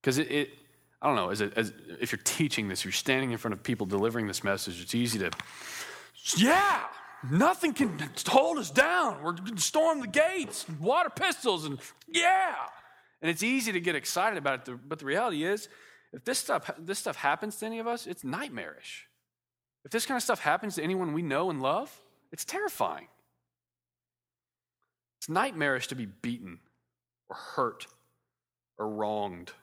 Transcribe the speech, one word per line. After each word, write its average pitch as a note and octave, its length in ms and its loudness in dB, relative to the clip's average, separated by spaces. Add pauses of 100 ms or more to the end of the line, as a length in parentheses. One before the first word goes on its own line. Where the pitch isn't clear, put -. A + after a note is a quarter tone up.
'Cause C3 140 2
it, D3+ 140 0
it, C#3+ 260 -2 (440)
I C#3+ 60 0
don't C3+ 100 4
know, F#2+ 140 0
as G#2 100 0
a, G2+ 160 0
as, A2+ 160 0 (260)
if A#2+ 140 -2
you're - 100 -6
teaching A#2+ 460 0
this, F#2 160 -4
you're F#2+ 80 -4
standing C3 380 0
in A2+ 60 -2
front G#2+ 160 -2
of - 80 -8
people G#2+ 260 -2
delivering A2 400 0
this F#2+ 140 -4
message, F#2+ 400 -2
it's F2+ 140 -6
easy A#2 240 0
to, E2+ 120 0 (1040)
"Yeah, E4 500 6 (420)
nothing D4 440 4
can F#3 260 0 (260)
hold D#4 320 6
us F3 140 -6
down. C4+ 500 4
We're E3+ 120 -2
gonna F#3+ 260 -8
storm D#4 400 4
the A#3+ 80 -6
gates, D#4 580 2 (140)
water C#4 300 4
pistols, A#3+ 560 0
and C#3+ 160 -6 (260)
yeah." E4+ 600 4 (520)
And D#3+ 80 2
it's E3 140 0
easy A#3 300 2
to F3+ 80 0
get E3+ 140 0
excited F#3 420 0
about C#3 320 -2
it, B2 180 -12
but D#3 120 -6
the D3 60 -12
reality E3 380 0
is, G3+ 240 -2 (460)
if - 100 -14
this C4 160 0
stuff, - 380 -2
this E3+ 220 -8
stuff E3 180 -4
happens F3 400 -2
to G#3+ 80 -8
any A3+ 140 -6
of A3+ 60 -6
us, A#3 220 -6
it's - 160 -10
nightmarish. B2+ 840 -8 (720)
If C#3 80 -12
this A3+ 140 0
kind C4+ 100 -2
of A#3+ 80 0
stuff A3 160 2
happens F#3 360 0
to D3+ 80 -4
anyone F3+ 280 0
we D#3+ 100 -2
know E3 280 2
and C#3+ 120 -4
love, F3 320 0 (380)
it's - 140 -8
terrifying. F#3 640 -4 (2000)
It's - 100 -12
nightmarish D#3 600 0
to C3 80 -6
be A#2+ 100 -6
beaten G2+ 560 -8 (680)
or F#2+ 80 -12
hurt - 520 -2 (880)
or G#2+ 100 -2
wronged. G#2 640 -2 (120)